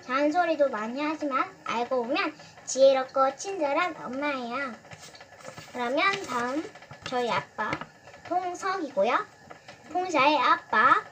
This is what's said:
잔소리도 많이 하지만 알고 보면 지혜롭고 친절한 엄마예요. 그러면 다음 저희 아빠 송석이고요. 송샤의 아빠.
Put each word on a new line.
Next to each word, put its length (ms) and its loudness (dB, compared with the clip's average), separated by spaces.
잔소리도 680 2
많이 320 -6
하지만 480 -2
알고 400 -2
보면 320 -2
지혜롭고 680 4
친절한 640 -2
엄마예요. 720 -6
그러면 560 0
다음 360 -2
저희 240 -2
아빠 420 -4
송석이고요. 1000 0
송샤의 460 2
아빠. 760 4